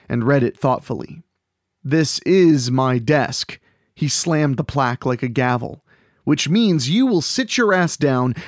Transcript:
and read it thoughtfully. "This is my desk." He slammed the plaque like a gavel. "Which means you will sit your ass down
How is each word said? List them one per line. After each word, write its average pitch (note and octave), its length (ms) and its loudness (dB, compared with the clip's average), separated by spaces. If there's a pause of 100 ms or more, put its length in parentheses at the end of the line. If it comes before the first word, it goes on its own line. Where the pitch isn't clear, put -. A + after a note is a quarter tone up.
and A#2 160 -2
read C#3 180 2
it - 160 -2
thoughtfully. C3 640 -4 (600)
"This D3+ 440 0
is D#3 440 4
my B2+ 280 0
desk." B2+ 600 -2 (360)
He D3+ 140 -2
slammed D3+ 480 0
the - 80 -2
plaque B2+ 420 -2
like B2+ 160 -2
a B2+ 60 -2
gavel. B2 560 -2 (400)
"Which C#3+ 240 0
means E3 420 2
you B3 160 2
will F#3+ 160 2
sit - 340 -4
your G#3+ 160 2
ass F3+ 240 0
down B2+ 380 0 (140)